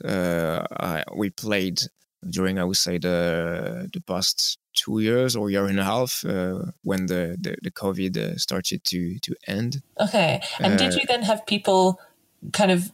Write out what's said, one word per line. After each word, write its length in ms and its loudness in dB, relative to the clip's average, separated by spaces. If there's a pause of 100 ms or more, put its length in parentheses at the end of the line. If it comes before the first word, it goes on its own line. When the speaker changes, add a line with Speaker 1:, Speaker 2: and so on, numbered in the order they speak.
Speaker 1:
uh, 600 0 (140)
I, 240 -4 (120)
we 160 0
played 500 -2 (480)
during, 300 0
I 40 0
would 140 0
say, 220 0
the, 920 -2
the 100 -10
past 560 -2 (160)
two 260 0
years 360 4
or 140 0
year 160 2
and 140 2
a 40 2
half, 420 0
uh, 340 -2 (240)
when 240 0
the, 320 -2
the, 240 -4
the 80 -6
covid, 460 -2
uh, 200 -2
started 480 -4
to, 340 -2
to 160 -6 (120)
end. 340 -2 (180)
Speaker 2:
Okay. 420 2 (180)
And 180 4
did 160 2
Speaker 1:
Uh, 80 0
Speaker 2:
you 60 -4
then 160 2
have 220 2
people 540 4 (540)
kind 180 6
of 220 2